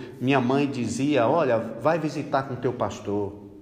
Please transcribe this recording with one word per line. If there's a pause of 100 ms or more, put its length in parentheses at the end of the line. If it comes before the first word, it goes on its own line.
(200)
minha
mãe
dizia,
"Olha,
vai
visitar
com
teu
pastor." (220)